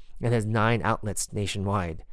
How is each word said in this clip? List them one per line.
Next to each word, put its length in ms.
and 120
has 120
nine 380
outlets 480
nationwide, 800